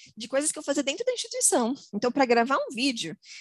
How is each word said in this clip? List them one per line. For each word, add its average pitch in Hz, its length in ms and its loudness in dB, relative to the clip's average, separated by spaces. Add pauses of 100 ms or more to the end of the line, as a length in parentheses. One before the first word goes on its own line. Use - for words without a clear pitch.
(160)
de 226 100 -12
coisas 285 240 0
que - 80 -8
eu 302 40 -12
fazia 285 200 0
dentro 302 220 -4
da 508 80 0
instituição. 392 640 2 (200)
Então, 240 160 0
pra 277 140 2
gravar 233 320 4
um 480 180 -4
vídeo, 226 420 -2 (240)